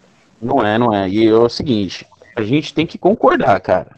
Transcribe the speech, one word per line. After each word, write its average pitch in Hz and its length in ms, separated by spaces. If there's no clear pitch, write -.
Não 123 240
é, 107 120
não 117 160
é. 98 160
E 110 180
é 107 60
o 117 160
seguinte, 107 560
a 117 80
gente 143 300
tem 170 120
que - 120
concordar, 185 600
cara. 90 380